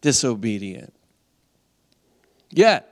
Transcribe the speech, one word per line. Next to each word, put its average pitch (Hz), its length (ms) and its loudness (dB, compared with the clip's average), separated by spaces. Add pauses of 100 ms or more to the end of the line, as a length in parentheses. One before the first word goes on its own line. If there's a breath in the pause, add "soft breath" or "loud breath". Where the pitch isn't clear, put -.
disobedient. 104 920 -4 (1600)
Yet, 190 400 4